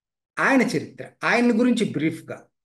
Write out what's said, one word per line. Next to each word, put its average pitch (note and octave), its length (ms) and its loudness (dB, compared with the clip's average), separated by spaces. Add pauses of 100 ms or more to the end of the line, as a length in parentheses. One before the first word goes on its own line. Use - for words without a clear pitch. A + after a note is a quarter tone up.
(380)
ఆయన A#3+ 240 2
చరిత్ర, - 480 -6 (140)
ఆయన A#3 360 2
గురించి A#3+ 320 2
బ్రీఫ్గా, - 540 -6 (180)